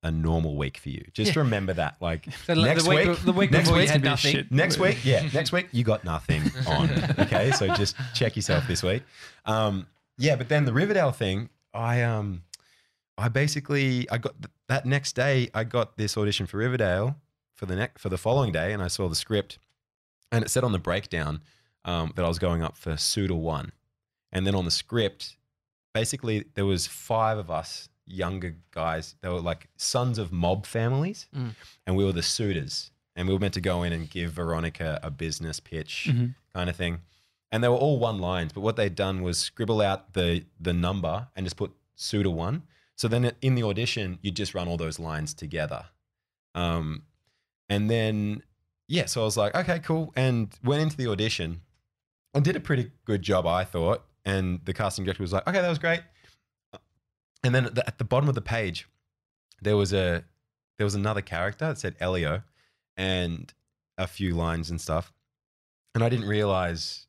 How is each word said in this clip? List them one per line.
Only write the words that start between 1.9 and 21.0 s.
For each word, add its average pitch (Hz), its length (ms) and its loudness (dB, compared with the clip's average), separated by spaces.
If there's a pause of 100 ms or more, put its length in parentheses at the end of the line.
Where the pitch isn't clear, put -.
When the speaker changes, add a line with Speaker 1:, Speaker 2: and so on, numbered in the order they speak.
Speaker 1:
Like, 82 240 -2 (200)
Speaker 2:
So, 170 80 0
like, 160 120 6
Speaker 1:
next 165 180 4
Speaker 2:
the 165 60 4
week - 180 6
Speaker 1:
week, 170 120 2
Speaker 2:
be-, - 60 -4
the - 80 6
week 190 180 4
Speaker 1:
next 165 180 6
Speaker 2:
before - 80 8
you 175 60 6
Speaker 1:
week, - 60 4
Speaker 2:
had 151 60 4
Speaker 3:
Can 143 60 6
be 139 60 2
a 147 40 4
Speaker 2:
nothing. 143 200 2
Speaker 3:
shit 139 200 0
Speaker 1:
next 156 280 4
Speaker 3:
week. 185 160 4
Speaker 1:
week, 120 100 -6
yeah, 139 280 4
next 151 180 0
week, 175 200 0
you 120 120 2
got 110 200 2
nothing 78 380 -2 (160)
Speaker 2:
<laughs> 131 100 -2
Speaker 1:
on. 76 220 4 (300)
Okay, 110 320 4
so 98 240 2
just 101 200 0 (200)
check 117 200 0
yourself 92 320 0
this 87 140 -2
week. 101 220 0 (420)
Um, 107 400 0 (320)
yeah, 143 180 4
but 123 140 -6
then 147 160 4
the 120 80 0
Riverdale 175 380 4
thing, 101 380 -2 (240)
I, 117 300 0
um, 104 400 -2 (760)
I 113 120 0
basically, 139 800 0
I 110 80 0
got - 240 -4
th-, - 100 -12 (180)
that 131 180 0
next 139 280 0
day, 131 380 2
I 113 120 0
got 117 320 -2
this 107 200 -2
audition 104 300 2
for 95 100 -6
Riverdale 113 580 2 (380)
for - 140 -10
the 90 80 -2
next, 107 260 -4
for 98 80 -4
the 90 80 -2
following 120 340 2
day, 82 220 -2
and 101 80 -4
I 90 60 -2
saw 92 200 -2
the 82 80 -2
script, - 440 -2 (720)
and 117 120 2
it 107 60 -4
said 123 140 2
on 120 80 2
the 92 80 2
breakdown, 82 640 -2 (440)